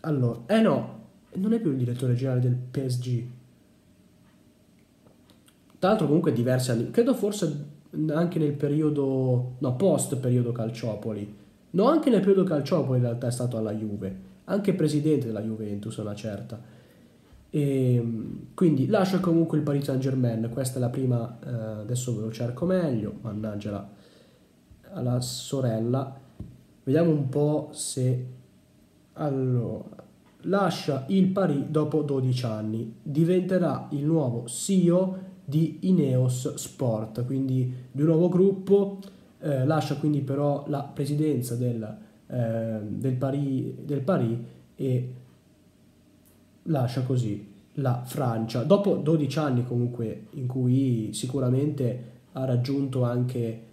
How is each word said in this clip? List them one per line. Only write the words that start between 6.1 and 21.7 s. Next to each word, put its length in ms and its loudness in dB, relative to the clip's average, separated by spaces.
diversi 360 0
anni, 220 0
credo 240 4
forse 500 -2
anche 260 0
nel 160 2
periodo, 1040 2
no, 180 -2
post 420 2
periodo 340 2
Calciopoli. 840 -6
No, 140 4
anche 260 6
nel 80 6
periodo 240 6
Calciopoli 560 2
in 60 4
realtà 200 -4
è 60 0
stato 260 -2
alla 160 -2
Juve, 420 -6
anche 320 0
presidente 500 2
della 160 -4
Juventus, 560 -6
una 160 -6
certa. 640 -10
E, 560 2
quindi 320 4
lascia 340 2
comunque 380 2
il 60 2
Paris 220 0
Saint-Germain, 680 0
questa 260 -2
è 20 -4
la 100 0
prima, 540 -2
eh, 60 -10